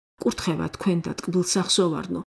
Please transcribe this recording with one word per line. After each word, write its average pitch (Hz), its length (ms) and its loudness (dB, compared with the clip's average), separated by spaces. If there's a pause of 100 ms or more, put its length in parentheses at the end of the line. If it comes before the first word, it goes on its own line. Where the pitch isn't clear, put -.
(140)
კურთხევა 165 540 0
თქვენ 175 320 0
და - 140 -6
ტკბილსა 180 480 0
ხსოვარნო. 175 580 0 (200)